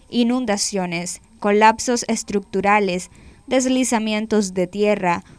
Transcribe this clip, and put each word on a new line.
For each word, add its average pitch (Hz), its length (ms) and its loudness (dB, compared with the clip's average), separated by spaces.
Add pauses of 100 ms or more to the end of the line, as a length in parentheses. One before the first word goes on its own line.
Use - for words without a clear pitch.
(100)
inundaciones, 202 1120 -2 (180)
colapsos 220 720 2
estructurales, 196 1000 -2 (360)
deslizamientos 220 1080 0
de 185 140 0
tierra, 202 560 0 (160)